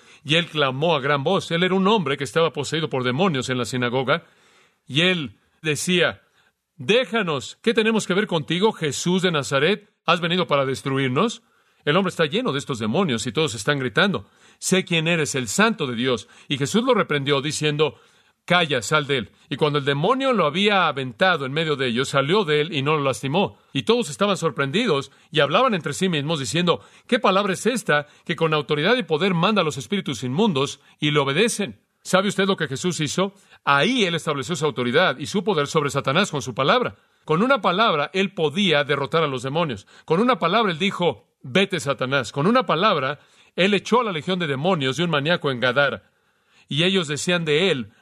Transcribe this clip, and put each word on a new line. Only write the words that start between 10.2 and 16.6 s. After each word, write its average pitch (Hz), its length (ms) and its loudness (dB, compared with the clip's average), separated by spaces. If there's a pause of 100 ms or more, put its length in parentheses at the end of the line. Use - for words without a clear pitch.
venido 175 260 0
para 139 200 2
destruirnos?". 135 760 -2 (440)
El 147 100 2
hombre 190 140 0
está 160 160 0
lleno 160 260 -2
de 135 60 -2
estos 139 200 -6
demonios 117 480 0
y 127 60 -4
todos 151 220 -2
están 143 240 -2
gritando, 135 500 0 (300)
"Sé 185 260 0
quién 165 240 0
eres, 165 260 0
el 127 140 -4
Santo 208 380 0
de 120 100 -4
Dios". 120 320 -2 (180)
Y 139 120 -4
Jesús 165 260 0